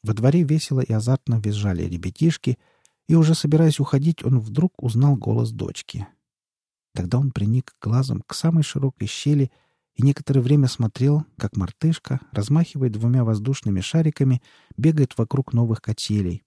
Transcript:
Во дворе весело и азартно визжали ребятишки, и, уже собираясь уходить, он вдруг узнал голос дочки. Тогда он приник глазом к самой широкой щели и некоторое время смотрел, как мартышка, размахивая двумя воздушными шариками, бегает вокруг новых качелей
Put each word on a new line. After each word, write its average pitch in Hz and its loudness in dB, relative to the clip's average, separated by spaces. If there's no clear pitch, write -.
Во 110 -4
дворе 135 2
весело 147 0
и - -2
азартно 117 0
визжали 104 -2
ребятишки, 92 -2
и, 160 4
уже 160 4
собираясь 156 2
уходить, 143 0
он 127 2
вдруг 113 -2
узнал 127 2
голос 113 -2
дочки. - -10
Тогда 92 -2
он 135 0
приник 110 -2
глазом 120 -2
к - -12
самой 165 2
широкой 139 -4
щели 143 0
и 117 -2
некоторое 139 2
время 131 4
смотрел, 139 0
как - -4
мартышка, 135 -2
размахивая 131 0
двумя 117 2
воздушными 110 0
шариками, 143 0
бегает 151 2
вокруг 123 -2
новых 117 0
качелей 104 -4